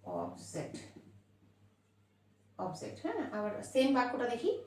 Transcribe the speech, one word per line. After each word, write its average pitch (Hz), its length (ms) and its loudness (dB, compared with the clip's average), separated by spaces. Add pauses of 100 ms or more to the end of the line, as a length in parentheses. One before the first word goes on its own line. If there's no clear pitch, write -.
অবজেক্ট, - 720 -6 (1800)
অবজেক্ট, - 480 -6
হ্যাঁ? 359 260 -2
আবার 208 300 -2
সেম 262 320 6
বাক্যটা 247 300 4
দেখি। 240 420 2